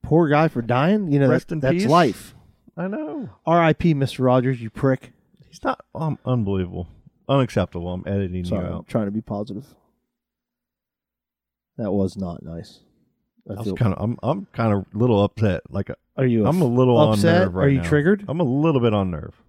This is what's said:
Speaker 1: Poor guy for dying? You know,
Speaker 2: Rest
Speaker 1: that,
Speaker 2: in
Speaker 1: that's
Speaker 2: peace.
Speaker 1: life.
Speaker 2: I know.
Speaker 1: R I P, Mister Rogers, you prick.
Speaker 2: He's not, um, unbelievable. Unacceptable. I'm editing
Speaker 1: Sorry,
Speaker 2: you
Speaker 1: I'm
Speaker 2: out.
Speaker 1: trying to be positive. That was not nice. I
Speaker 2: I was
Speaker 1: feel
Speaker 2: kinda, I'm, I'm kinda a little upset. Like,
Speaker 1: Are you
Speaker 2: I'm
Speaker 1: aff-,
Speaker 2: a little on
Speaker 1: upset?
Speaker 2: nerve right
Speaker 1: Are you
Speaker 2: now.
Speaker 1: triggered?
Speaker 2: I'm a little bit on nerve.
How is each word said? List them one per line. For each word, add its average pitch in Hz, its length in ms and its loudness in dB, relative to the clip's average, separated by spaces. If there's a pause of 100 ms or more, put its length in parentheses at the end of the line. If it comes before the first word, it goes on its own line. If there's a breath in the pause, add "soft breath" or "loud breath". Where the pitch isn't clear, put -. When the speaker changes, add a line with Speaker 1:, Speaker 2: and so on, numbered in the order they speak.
Speaker 1:
Poor 160 260 4
guy 151 200 4
for 135 140 -2
dying? 156 480 0
You 143 80 4
know, 139 100 4
Speaker 2:
Rest 127 200 0
Speaker 1:
that, 170 60 -6
Speaker 2:
in 156 60 -4
Speaker 1:
that's 135 140 0
Speaker 2:
peace. 185 120 0
Speaker 1:
life. 151 480 2 (420)
Speaker 2:
I 180 120 -8
know. 277 420 -10 (160)
Speaker 1:
R 165 160 4
I 160 100 4
P, 160 220 2
Mister 135 280 -2
Rogers, 127 380 2
you 113 100 -10
prick. - 420 -2 (360)
Speaker 2:
He's - 140 -20
not, - 180 -4 (140)
um, 156 320 -4
unbelievable. 95 640 -2 (400)
Unacceptable. 95 640 -2
I'm 90 140 -8
editing 92 380 -4
Speaker 1:
Sorry, 90 180 -4
Speaker 2:
you 87 80 -6
Speaker 1:
I'm 85 80 -8
Speaker 2:
out. 85 100 -14
Speaker 1:
trying 110 180 -4
to 98 60 -6
be 107 100 -4
positive. 104 420 -8 (2250)
That 107 140 -4
was 95 240 -2
not 92 260 -10
nice. 82 380 -16 (680)
I 107 60 -10
Speaker 2:
I - 20 -10
was 104 100 -12
Speaker 1:
feel 95 100 -4
Speaker 2:
kinda, 101 220 0
I'm, 110 240 -6
I'm 165 320 -4
kinda 110 240 0
a 92 60 -6 (120)
little 107 280 2
upset. 101 460 -2
Like, 98 200 -8 (260)
Speaker 1:
Are 135 100 0
you 117 200 2
Speaker 2:
I'm 156 100 2
Speaker 1:
aff-, 185 60 2
Speaker 2:
a 143 40 4
little 123 320 4
on 110 160 4
Speaker 1:
upset? 135 300 4
Speaker 2:
nerve 180 100 -4
right 113 100 0
Speaker 1:
Are 143 40 4
you 135 120 2
Speaker 2:
now. 170 80 -6
Speaker 1:
triggered? 165 400 2
Speaker 2:
I'm 160 120 -4
a 175 40 2
little 143 360 2
bit 117 140 2
on 98 160 0
nerve. 78 240 -10 (140)